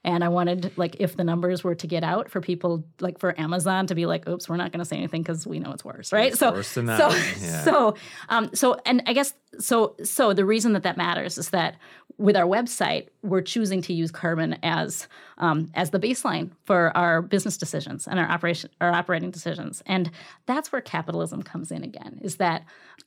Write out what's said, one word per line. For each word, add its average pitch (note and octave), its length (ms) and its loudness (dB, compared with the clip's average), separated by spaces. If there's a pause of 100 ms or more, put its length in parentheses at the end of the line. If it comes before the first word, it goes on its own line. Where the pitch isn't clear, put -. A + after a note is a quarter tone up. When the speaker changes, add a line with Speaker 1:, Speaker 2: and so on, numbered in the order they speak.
Speaker 1:
And F3 200 2
I F3 60 2
wanted, F3+ 460 0
like, E3+ 220 -2
if E3+ 180 -2
the F#3 60 -2
numbers F3 400 0
were E3+ 140 -2
to E3+ 100 -10
get E3 160 -2
out F3 260 -2
for F#3 120 -6
people, E3+ 440 -2 (140)
like, F3+ 220 -6
for F3+ 200 -2
Amazon F3+ 460 0
to F#3 80 -2
be E3+ 100 0
like, E3 240 -2
"Oops, F3 200 -6
we're E3+ 80 -2
not F3 160 -4
gonna E3+ 120 -6
say D#3 120 -6
anything E3 260 -4
'cause E3 240 -6
we D#3 140 -6
know D3+ 100 -8
it's - 140 -12
worse," - 280 -10
right? G#3+ 200 4
Speaker 2:
It's A#3+ 80 -2
Speaker 1:
So, A#3+ 100 6
Speaker 2:
worse - 240 -6
than A#2+ 120 0
that. A2+ 120 2
Speaker 1:
so, D4 100 8 (380)
Speaker 2:
Yeah. - 140 -2
Speaker 1:
<laughs> - 40 -4
so, B3+ 300 6 (340)
um, A3+ 240 0
so, - 320 2
and B3 220 4
I B3 60 0
guess, C#4 200 2 (280)
so, A3 420 2
so G#3 300 4
the G3 120 4
reason A3 280 4
that F#3+ 100 2
that F3 140 0
matters E3+ 420 -2
is - 120 -6
that E3+ 260 0 (420)
with G3+ 180 6
our F3 100 6
website, F#3 640 0 (120)
we're F#3+ 200 2
choosing G3 400 0
to F3+ 100 -6
use E3 180 0
carbon E3 540 -2
as, D#3+ 420 -2 (320)
um, D#3+ 360 0
as E3+ 160 0
the G3 100 0
baseline F#3 500 -2 (140)
for F3 320 4
our E3+ 260 4
business G3 340 0
decisions - 520 -8
and F#3 100 0
our E3 100 2
operation, E3+ 420 -2 (100)
our F3 120 4
operating F3 380 0
decisions. E3+ 560 -10
And F#3 240 0 (360)
that's C#4+ 260 -2
where B3+ 100 -2
capitalism E3 600 -4
comes E3+ 260 -10
in - 140 -8
again, - 380 -16
is F#3 160 -8
that E3 260 0 (420)